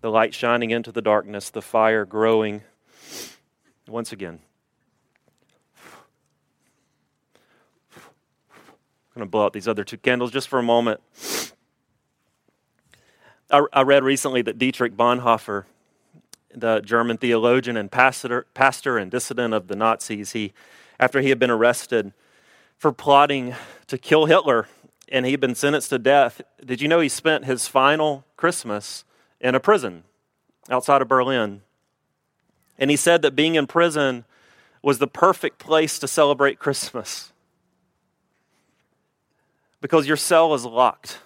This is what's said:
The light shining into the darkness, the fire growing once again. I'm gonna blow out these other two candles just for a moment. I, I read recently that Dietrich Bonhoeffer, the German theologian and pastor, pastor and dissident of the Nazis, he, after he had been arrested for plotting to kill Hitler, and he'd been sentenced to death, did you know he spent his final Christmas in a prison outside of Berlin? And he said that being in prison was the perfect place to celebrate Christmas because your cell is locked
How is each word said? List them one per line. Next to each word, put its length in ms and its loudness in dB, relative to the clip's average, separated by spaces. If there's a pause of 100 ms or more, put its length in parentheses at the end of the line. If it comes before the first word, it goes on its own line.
The 80 -4
light 240 2
shining 360 -2
into 220 -4
the 80 -6
darkness, 480 -2
the 140 -12
fire 420 0
growing 560 -2 (1300)
once 240 -10
again. 280 -14 (3500)
I'm 60 -20 (1120)
gonna 120 -12
blow 200 0
out 80 -2
these 120 -10
other 180 -4
two 120 -16
candles 340 -2
just 180 -8
for 100 -4
a 40 -2
moment. 380 0 (2500)
I, 220 4
I 80 2
read 240 4
recently 380 0
that 160 -6
Dietrich 360 -2
Bonhoeffer, 680 0 (920)
the 260 0
German 360 0
theologian 640 0
and 120 -8
pastor, 640 0
pastor 460 0
and 120 -6
dissident 440 -4
of 140 -4
the 80 -8
Nazis, 560 -4
he, 200 -8 (480)
after 220 0
he 80 2
had 80 2
been 120 2
arrested 640 0 (640)
for 160 0
plotting 640 2 (320)
to 100 -10
kill 300 2
Hitler, 400 2 (420)
and 160 -2
he'd 160 -2
been 140 -2
sentenced 360 -2
to 80 -2
death, 440 2 (200)
did 200 -8
you 60 -2
know 120 2
he 80 0
spent 360 -2
his 240 -4
final 560 2 (120)
Christmas 680 -6 (360)
in 140 0
a 60 2
prison 420 0 (680)
outside 320 2
of 80 -4
Berlin? 540 -2 (1160)
And 120 0
he 60 2
said 260 2
that 140 2
being 180 2
in 120 2
prison 580 0 (580)
was 160 0
the 80 0
perfect 520 0
place 420 0
to 80 -6
celebrate 500 0
Christmas 760 -8 (2500)
because 280 2
your 80 2
cell 380 4
is 100 -4
locked 600 -2